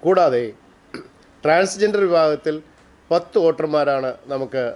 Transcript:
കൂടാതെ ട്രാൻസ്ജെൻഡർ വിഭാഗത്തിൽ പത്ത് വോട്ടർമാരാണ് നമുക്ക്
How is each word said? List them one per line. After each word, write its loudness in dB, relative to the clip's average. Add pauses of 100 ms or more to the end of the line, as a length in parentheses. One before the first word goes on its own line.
കൂടാതെ 2 (1000)
ട്രാൻസ്ജെൻഡർ 0
വിഭാഗത്തിൽ 0 (540)
പത്ത് 0
വോട്ടർമാരാണ് 0 (220)
നമുക്ക് -4 (120)